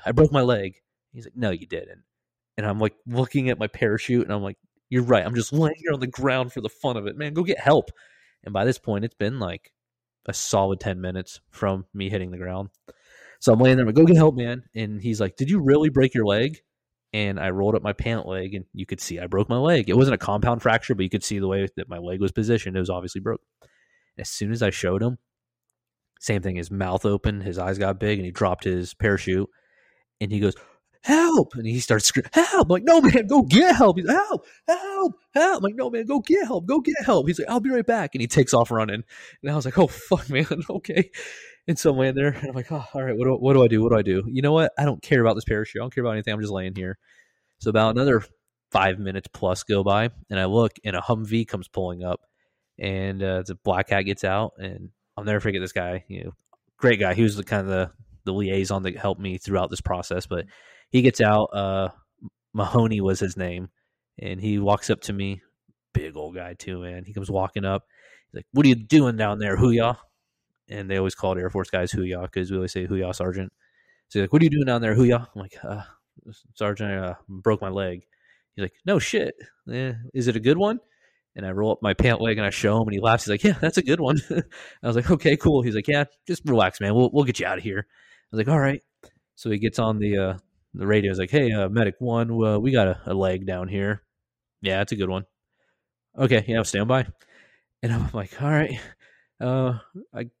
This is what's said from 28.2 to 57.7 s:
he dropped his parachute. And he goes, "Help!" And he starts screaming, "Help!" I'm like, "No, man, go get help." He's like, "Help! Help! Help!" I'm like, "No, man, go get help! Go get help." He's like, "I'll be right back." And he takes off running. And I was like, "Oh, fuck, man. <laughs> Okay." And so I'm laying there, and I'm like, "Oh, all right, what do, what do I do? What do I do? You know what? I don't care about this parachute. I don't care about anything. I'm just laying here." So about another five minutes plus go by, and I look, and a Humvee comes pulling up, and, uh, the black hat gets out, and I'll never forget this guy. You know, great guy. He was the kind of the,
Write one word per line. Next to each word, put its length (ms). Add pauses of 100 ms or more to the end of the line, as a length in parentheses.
he 60
dropped 320
his 300
parachute. 560 (720)
And 100
he 80
goes, 160 (480)
"Help!" 520
And 120
he 120
starts 260
screaming, 280
"Help!" 340
I'm 20
like, 140
"No, 180
man, 260
go 160
get 320
help." 220
He's 100
like, 100
"Help! 280 (220)
Help! 480 (180)
Help!" 240
I'm 60
like, 120
"No, 140
man, 160
go 160
get 240
help! 200
Go 140
get 160 (100)
help." 220
He's 120
like, 100
"I'll 100
be 120
right 140
back." 300
And 60
he 60
takes 260
off 180
running. 320 (400)
And 80
I 40
was 100
like, 120
"Oh, 100
fuck, 420
man. 180
<laughs> 220
Okay." 420 (560)
And 120
so 120
I'm 60
laying 180
there, 140
and 200
I'm 60
like, 160
"Oh, 220
all 100
right, 140
what 80
do, 100
what 180
do 100
I 40
do? 160
What 80
do 60
I 60
do? 240
You 140
know 120
what? 240
I 80
don't 160
care 200
about 140
this 100
parachute. 360
I 20
don't 120
care 80
about 100
anything. 200
I'm 80
just 120
laying 220
here." 220 (640)
So 100
about 260
another 280 (480)
five 280
minutes 340
plus 300
go 200
by, 280 (180)
and 100
I 60
look, 280 (120)
and 100
a 60
Humvee 460
comes 220
pulling 340
up, 180 (580)
and, 440
uh, 240
the 80
black 340
hat 140
gets 220
out, 340
and 300 (280)
I'll 80
never 160
forget 200
this 120
guy. 360
You 160
know, 60 (460)
great 220
guy. 140
He 100
was 140
the 60
kind 180
of 60
the, 240 (340)